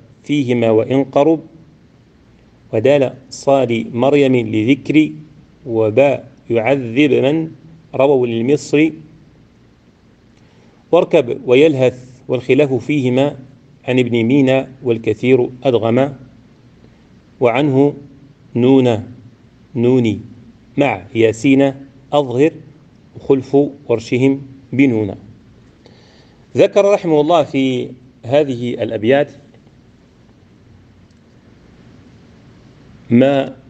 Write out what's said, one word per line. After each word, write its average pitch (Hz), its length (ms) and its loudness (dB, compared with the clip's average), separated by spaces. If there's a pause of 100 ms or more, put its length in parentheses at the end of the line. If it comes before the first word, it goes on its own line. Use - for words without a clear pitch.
(240)
فيهما 123 460 -2
وإن 127 340 0
قرب 147 360 0 (1300)
ودال 127 400 0 (160)
صاد 120 640 -2
مريم 135 420 2
لذكري 131 800 0 (500)
وباء 117 680 0 (180)
يعذب 123 640 0
من 151 380 0 (440)
رووا 131 320 2
للمصر 143 640 0 (2000)
واركب 160 540 0
ويلهث 131 840 0
والخلاف 131 460 0
فيهما 135 640 -2 (520)
عن 127 120 0
ابن 117 240 0
مينا 131 440 2 (160)
والكثير 120 680 0 (140)
أدغما 123 520 0 (1200)
وعنه 135 540 2 (640)
نون 123 480 2 (720)
نوني 120 440 0 (580)
مع 113 280 -2 (100)
ياسين 131 580 2 (400)
أظهر 143 380 0 (720)
خلف 135 360 0 (300)
ورشهم 131 540 -2 (320)
بنونا". 110 420 0 (1400)
ذكر 202 360 2
رحمه 165 280 2
الله 156 220 2
في 131 460 -2 (360)
هذه 123 480 -2
الأبيات 113 580 -2 (3750)
ما 135 460 2 (140)